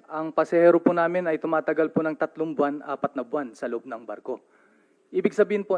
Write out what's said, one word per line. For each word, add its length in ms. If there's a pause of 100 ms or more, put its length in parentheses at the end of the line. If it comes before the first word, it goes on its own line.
ang 240
pasahero 480
po 160
namin 320
ay 160
tumatagal 480
po 160
ng 80
tatlong 400
buwan, 320
apat 320
na 80
buwan 320
sa 80
loob 240
ng 160
barko. 320 (720)
Ibig 240
sabihin 320
po, 120